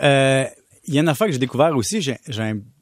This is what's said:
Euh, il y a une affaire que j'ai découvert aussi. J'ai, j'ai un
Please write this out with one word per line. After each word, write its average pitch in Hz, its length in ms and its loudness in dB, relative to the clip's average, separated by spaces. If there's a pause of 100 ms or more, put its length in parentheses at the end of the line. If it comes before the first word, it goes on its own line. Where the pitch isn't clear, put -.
Euh, 135 400 4 (420)
il 147 80 -6
y 135 60 2
a - 20 2
une 170 60 2
affaire 160 200 0
que 165 60 -2
j'ai 123 60 -4
découvert 135 360 2
aussi. 180 260 -2
J'ai, 135 160 -6 (100)
j'ai 110 160 -6
un 107 160 -4 (220)